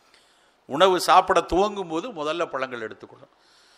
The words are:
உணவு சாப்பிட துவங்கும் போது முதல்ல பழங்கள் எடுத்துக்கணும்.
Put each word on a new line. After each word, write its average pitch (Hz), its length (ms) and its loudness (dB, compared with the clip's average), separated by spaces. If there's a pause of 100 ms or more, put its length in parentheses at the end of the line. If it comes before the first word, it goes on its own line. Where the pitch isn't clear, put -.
(640)
உணவு 175 360 2
சாப்பிட 175 400 4
துவங்கும் 190 480 -2
போது 160 200 -6
முதல்ல 160 380 -6
பழங்கள் 127 420 -8
எடுத்துக்கணும். 120 440 -20 (460)